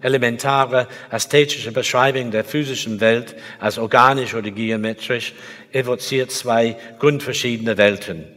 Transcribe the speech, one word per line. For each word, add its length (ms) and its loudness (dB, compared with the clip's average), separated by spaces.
elementare 840 2
ästhetische 640 0
Beschreibung 600 0
der 120 0
physischen 560 -4
Welt 360 2
als 200 -2
organisch 560 4
oder 160 -6
geometrisch 840 -4
evoziert 600 -2
zwei 460 0
grundverschiedene 800 0
Welten. 480 2